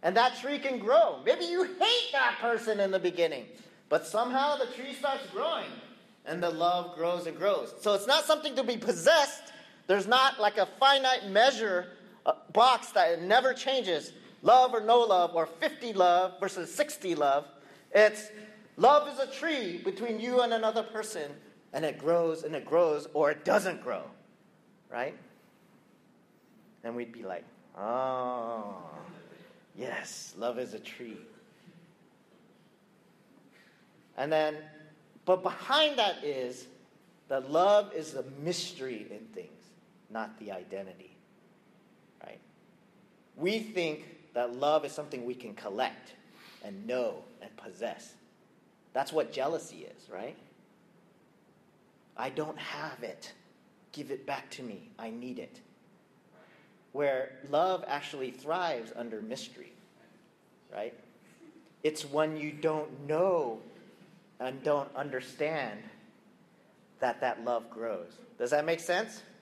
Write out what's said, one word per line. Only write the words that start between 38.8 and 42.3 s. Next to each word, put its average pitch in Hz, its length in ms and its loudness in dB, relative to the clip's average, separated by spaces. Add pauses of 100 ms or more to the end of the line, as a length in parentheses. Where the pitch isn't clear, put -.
in 107 240 -16
things, - 300 -16 (460)
not 110 300 -10
the 104 120 -12
identity, 92 640 -12 (1080)
right? - 160 -20 (960)